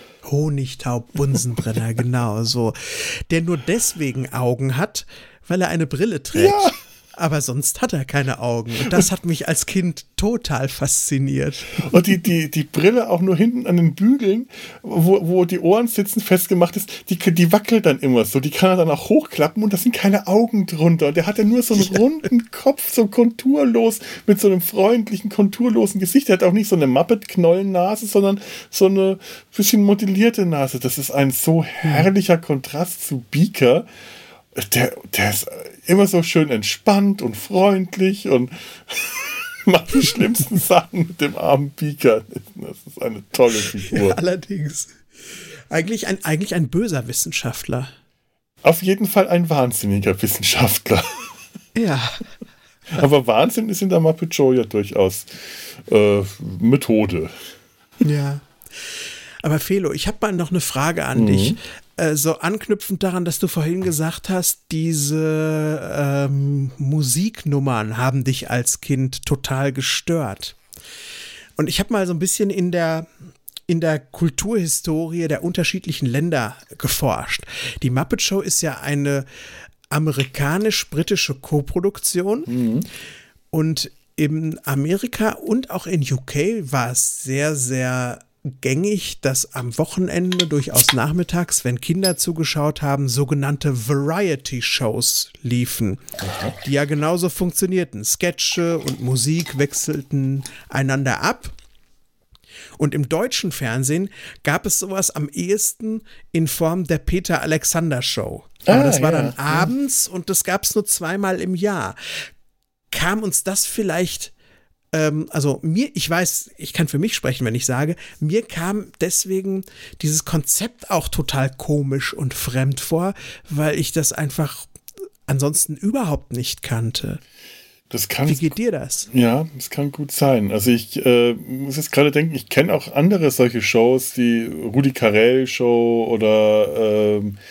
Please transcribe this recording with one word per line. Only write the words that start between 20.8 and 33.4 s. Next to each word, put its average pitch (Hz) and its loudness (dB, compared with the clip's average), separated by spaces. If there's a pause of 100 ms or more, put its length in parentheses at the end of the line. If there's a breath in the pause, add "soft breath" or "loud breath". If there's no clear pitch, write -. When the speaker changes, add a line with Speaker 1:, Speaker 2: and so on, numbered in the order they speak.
Speaker 2:
Und 147 2
der 165 2
hat 208 -2
ja 220 4
nur 240 4
so 233 2
einen 202 4
Speaker 1:
Ja. 190 0
Speaker 2:
runden 277 2
Kopf, - -2
so 226 4
konturlos, 233 2 (260 loud breath)
mit 202 4
so 208 6
einem 185 4
freundlichen, 214 0
konturlosen 214 2
Gesicht. 269 2
Der 208 4
hat - 2
auch 180 4
nicht 208 2
so 190 4
eine 151 4
Muppet-Knollennase, 190 2
sondern 202 2 (300 loud breath)
so - 4
eine 190 2 (360 loud breath)
bisschen 202 4
modellierte 202 4
Nase. 135 0
Das 127 -4
ist 135 -6
ein 139 4
so 160 2
herrlicher 170 4
Kontrast 156 -4
zu 127 -6
Beaker. 147 4 (840 loud breath)